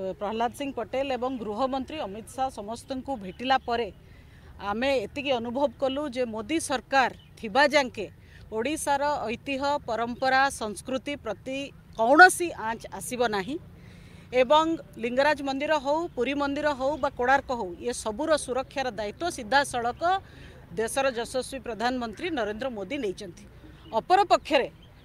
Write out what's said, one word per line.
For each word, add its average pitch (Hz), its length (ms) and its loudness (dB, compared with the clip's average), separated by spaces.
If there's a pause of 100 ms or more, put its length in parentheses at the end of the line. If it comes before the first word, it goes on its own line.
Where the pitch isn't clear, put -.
(120)
ପ୍ରହ୍ଲାଦ 220 400 -2
ସିଂ 277 200 -6
ପଟେଲ 247 400 -4
ଏବଂ 247 180 -2 (100)
ଗୃହମନ୍ତ୍ରୀ 254 600 -4
ଅମିତ 214 280 -8
ଶାହ 262 240 -4
ସମସ୍ତଙ୍କୁ 240 640 -8
ଭେଟିଲା 233 480 0
ପରେ 233 240 -2 (720)
ଆମେ 220 300 0 (100)
ଏତିକି 277 320 -4
ଅନୁଭବ 240 320 0 (140)
କଲୁ 269 240 0 (100)
ଯେ 247 120 0
ମୋଦି 220 360 -4
ସରକାର 262 500 2 (220)
ଥିବା 226 320 2
ଯାଙ୍କେ 254 420 2 (460)
ଓଡ଼ିଶାର 277 500 0 (220)
ଐତିହ୍ୟ, 269 460 -2 (160)
ପରମ୍ପରା, 240 540 2 (100)
ସଂସ୍କୃତି 262 680 -6
ପ୍ରତି 262 420 -6 (360)
କୌଣସି 330 540 8 (120)
ଆଞ୍ଚ 220 220 -6 (100)
ଆସିବ 220 340 -6
ନାହିଁ 214 300 -2 (760)
ଏବଂ 262 320 4 (320)
ଲିଙ୍ଗରାଜ 262 460 2
ମନ୍ଦିର 277 380 -2
ହଉ, 277 180 0 (140)
ପୁରୀ 254 220 0
ମନ୍ଦିର 285 420 0
ହଉ 262 200 0
ବା 277 120 0
କୋଣାର୍କ 269 420 2
ହଉ, 233 200 -4 (100)
ଏ 240 120 -4
ସବୁର 240 440 -2
ସୁରକ୍ଷାର 262 540 -2
ଦାୟିତ୍ୱ 220 420 -6
ସିଧାସଳଖ 247 720 0 (680)
ଦେଶର 226 400 -2
ଯଶସ୍ୱୀ 247 480 -4
ପ୍ରଧାନମନ୍ତ୍ରୀ 233 720 -4
ନରେନ୍ଦ୍ର 220 400 -2
ମୋଦି 202 280 -6
ନେଇଛନ୍ତି। 190 460 -6 (460)
ଅପରପକ୍ଷରେ 294 800 4 (360)